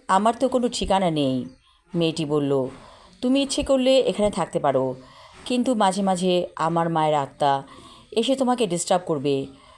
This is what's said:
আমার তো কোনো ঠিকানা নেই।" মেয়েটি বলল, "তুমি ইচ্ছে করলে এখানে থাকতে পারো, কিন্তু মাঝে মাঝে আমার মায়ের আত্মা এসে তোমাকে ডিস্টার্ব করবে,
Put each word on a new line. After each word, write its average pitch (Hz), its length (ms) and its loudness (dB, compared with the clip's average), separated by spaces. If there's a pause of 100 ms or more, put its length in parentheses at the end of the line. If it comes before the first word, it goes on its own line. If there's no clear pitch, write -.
আমার 202 320 2
তো 262 100 2
কোনো 247 200 0
ঠিকানা 190 420 0
নেই।" 131 340 0 (500)
মেয়েটি 160 300 -2
বলল, 139 420 0 (540)
"তুমি 262 200 2
ইচ্ছে 277 220 -2
করলে 262 360 4
এখানে 208 320 0
থাকতে - 280 -2
পারো, 131 360 0 (500)
কিন্তু 247 300 0
মাঝে 202 260 0
মাঝে 180 540 0
আমার 170 340 0
মায়ের 156 260 2
আত্মা 139 480 0 (480)
এসে 247 240 0
তোমাকে 247 320 0
ডিস্টার্ব 175 380 0
করবে, 139 400 0 (320)